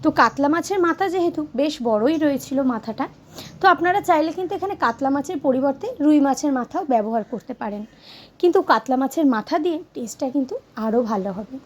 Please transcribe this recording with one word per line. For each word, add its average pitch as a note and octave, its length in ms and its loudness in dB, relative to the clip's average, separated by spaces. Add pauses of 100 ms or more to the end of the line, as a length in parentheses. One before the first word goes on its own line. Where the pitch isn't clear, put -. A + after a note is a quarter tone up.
তো D#4+ 80 2 (120)
কাতলা C#4 280 4
মাছের E4+ 320 0
মাথা E4+ 280 0
যেহেতু E4+ 320 -2 (140)
বেশ D4+ 280 0
বড়ই A#3 360 2
রয়েছিল C#4 400 0 (140)
মাথাটা, A3 320 -6 (540)
তো - 100 -6
আপনারা F4+ 400 2
চাইলে D#4+ 240 4
কিন্তু F4+ 220 -6
এখানে G4 200 -4 (100)
কাতলা C4 260 0
মাছের C#4+ 360 -2
পরিবর্তে C4+ 400 0 (140)
রুই D4+ 200 6
মাছের C#4 320 2
মাথাও C4 300 -2 (100)
ব্যবহার A3 320 0
করতে A3+ 300 -10
পারেন, G#3 280 -8 (560)
কিন্তু F4+ 240 2
কাতলা B3+ 340 2
মাছের C4+ 380 0
মাথা A3 240 -2
দিয়ে D#4+ 200 -2 (140)
টেস্টটা B3+ 380 -8
কিন্তু C4+ 240 -4 (220)
আরও A3 260 0
ভালো G3+ 300 -4
হবে। G#3 340 -12